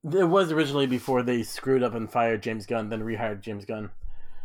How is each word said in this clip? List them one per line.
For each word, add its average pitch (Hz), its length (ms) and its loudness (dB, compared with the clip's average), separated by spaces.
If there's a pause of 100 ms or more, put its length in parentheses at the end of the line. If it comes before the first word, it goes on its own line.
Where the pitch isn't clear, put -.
(120)
it 185 120 6
was 175 260 4
originally 143 380 2
before 123 340 2
they 120 220 2
screwed 131 400 2
up 117 100 0
and 113 160 -4
fired 117 320 2
James 110 240 -4
Gunn, 113 220 -2
then 110 140 -4
rehired 107 400 -4
James 104 220 -8
Gunn. 107 280 -8 (520)